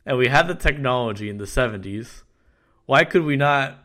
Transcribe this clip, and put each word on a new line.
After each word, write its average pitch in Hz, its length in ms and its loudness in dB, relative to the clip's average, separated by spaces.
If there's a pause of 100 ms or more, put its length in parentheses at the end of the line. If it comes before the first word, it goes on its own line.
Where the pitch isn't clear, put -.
and 131 100 0
we 123 120 4
had 151 180 4
the 175 80 -4
technology 123 760 -2
in 101 80 -10
the 101 100 -10
seventies, 107 760 -6 (640)
why 143 160 4
could 160 220 2
we 147 120 0
not 143 480 0